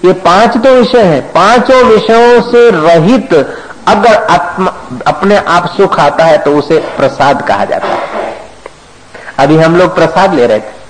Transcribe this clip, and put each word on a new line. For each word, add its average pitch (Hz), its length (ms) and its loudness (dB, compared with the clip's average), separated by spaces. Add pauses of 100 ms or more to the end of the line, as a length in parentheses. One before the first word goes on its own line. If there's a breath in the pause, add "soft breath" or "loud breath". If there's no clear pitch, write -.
ये 180 80 4
पांच 196 440 0
तो 262 180 2
विषय 240 280 2
हैं। 151 300 -2
पांचों 247 520 2
विषयों 233 560 2
से 240 300 2
रहित 170 640 2 (540 loud breath)
अगर 214 360 2
आत्मा, 180 500 -4 (320)
अपने 196 300 -2
आप 170 300 -2
सुख 185 340 -2
आता 151 240 0
है, 156 140 2
तो 147 180 0
उसे 156 220 0
प्रसाद 143 720 -2
कहा 202 160 -2
जाता - 220 -6
है। - 520 -10 (1000 loud breath)
अभी 143 180 2
हम 165 200 2
लोग 175 180 0
प्रसाद 180 400 0
ले 120 120 0
रहे 110 140 0
थे - 300 -18